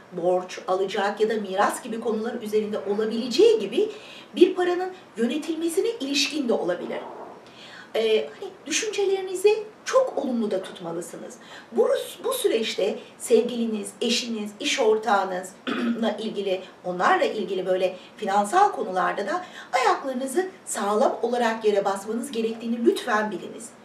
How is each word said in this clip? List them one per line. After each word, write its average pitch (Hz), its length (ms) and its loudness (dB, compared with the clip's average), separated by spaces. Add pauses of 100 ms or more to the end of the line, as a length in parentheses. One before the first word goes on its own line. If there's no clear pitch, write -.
(120)
borç, 180 560 0
alacak 196 540 0
ya 220 80 4
da 233 40 0
miras 202 500 0
gibi 226 160 -6
konular 226 340 -2
üzerinde 208 460 -2
olabileceği 233 800 4
gibi 277 300 0 (460)
bir 330 200 6
paranın 359 380 0 (240)
yönetilmesine 320 720 0
ilişkin 285 600 -2
de 214 40 4
olabilir. - 460 -2 (960)
Ee, 220 340 2 (100)
hani 403 120 -10 (140)
düşüncelerinizi 392 1000 2 (220)
çok - 320 2
olumlu 226 340 0
da 190 120 0
tutmalısınız. 170 720 -10 (360)
Bu, 403 180 4 (340)
bu 494 100 0
süreçte 233 680 0 (180)
sevgiliniz, 233 720 2 (120)
eşiniz, 226 580 -2
iş 285 200 0
ortağınızla 214 1400 0
<clears throat> - 20 -8
ilgili, 196 420 -4 (240)
onlarla 226 400 2
ilgili 185 400 -2
böyle 185 300 2 (220)
finansal 208 540 4
konularda 185 560 -2
da 359 180 -2 (280)
ayaklarınızı 339 720 0 (180)
sağlam 214 560 2
olarak 233 440 0
yere 202 200 4
basmanız 202 460 -2
gerektiğini 226 540 -2
lütfen 214 460 2
biliniz. - 380 -10 (160)